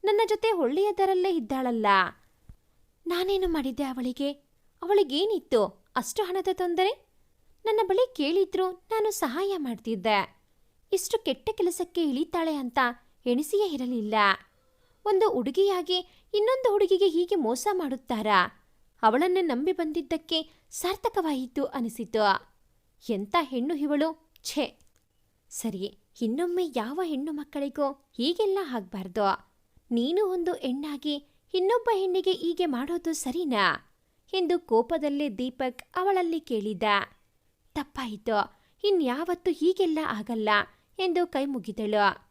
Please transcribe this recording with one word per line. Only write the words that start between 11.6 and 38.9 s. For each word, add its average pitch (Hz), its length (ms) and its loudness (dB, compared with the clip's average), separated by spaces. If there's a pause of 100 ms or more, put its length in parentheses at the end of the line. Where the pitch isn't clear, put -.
ಇಳಿತಾಳೆ 320 520 -2
ಅಂತ 269 240 -4 (460)
ಎಣಿಸಿಯೇ 302 420 0
ಇರಲಿಲ್ಲ. 247 480 -4 (920)
ಒಂದು 415 240 4
ಹುಡುಗಿಯಾಗಿ 359 1040 0
ಇನ್ನೊಂದು 494 380 2
ಹುಡುಗಿಗೆ 381 360 4
ಹೀಗೆ 349 280 2
ಮೋಸ 254 360 0
ಮಾಡುತ್ತಾರಾ? 220 1000 0 (340)
ಅವಳನ್ನು 349 420 4
ನಂಬಿ 294 260 0
ಬಂದಿದ್ದಕ್ಕೆ 320 800 -4 (220)
ಸಾರ್ಥಕವಾಯಿತು 320 920 -4
ಅನಿಸಿತು. 220 880 -2 (560)
ಎಂಥ 208 320 -2
ಹೆಣ್ಣು 262 340 -2
ಇವಳು, 294 560 -2 (120)
ಛೇ! - 360 -4 (720)
ಸರಿ, 196 480 -8 (240)
ಇನ್ನೊಮ್ಮೆ 349 420 -2 (120)
ಯಾವ 247 280 -4
ಹೆಣ್ಣು 302 280 -4
ಮಕ್ಕಳಿಗೂ 285 840 -6
ಹೀಗೆಲ್ಲ 381 420 0 (140)
ಆಗ್ಬಾರ್ದು. 196 800 -4 (380)
ನೀನು 285 340 0
ಒಂದು 359 280 -2
ಹೆಣ್ಣಾಗಿ 285 720 -6 (260)
ಇನ್ನೊಬ್ಬ 427 440 2
ಹೆಣ್ಣಿಗೆ 381 340 0
ಹೀಗೆ 349 340 -2
ಮಾಡೋದು 330 480 -2
ಸರಿನಾ?" 254 800 0 (400)
ಎಂದು 349 260 2
ಕೋಪದಲ್ಲೇ 285 720 0
ದೀಪಕ್ 247 540 -6 (120)
ಅವಳಲ್ಲಿ 359 440 0
ಕೇಳಿದ. 214 440 -4 (880)
"ತಪ್ಪಾಯ್ತು, 226 880 -4 (220)
ಇನ್ಯಾವತ್ತೂ 339 680 0